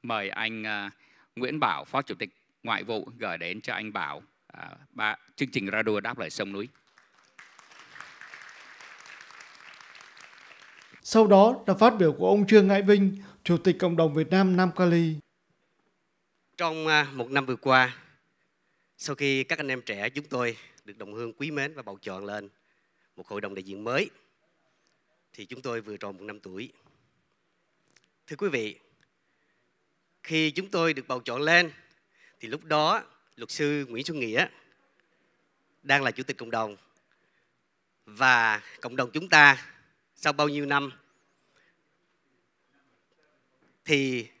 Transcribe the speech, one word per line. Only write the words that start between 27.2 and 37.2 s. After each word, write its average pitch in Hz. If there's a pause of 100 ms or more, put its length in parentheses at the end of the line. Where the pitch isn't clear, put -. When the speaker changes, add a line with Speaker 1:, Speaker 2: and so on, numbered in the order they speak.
Speaker 3:
Thưa 151
quý 190
vị, 113 (1400)
khi 160
chúng 190
tôi 165
được 135
bầu 127
chọn 123
lên, 165 (680)
thì 117
lúc 156
đó 156 (320)
luật 117
sư 147
Nguyễn 117
Xuân 156
Nghĩa 120 (1400)
đang 139
là 120
chủ 127
tịch -
cộng 117
đồng. 110 (1300)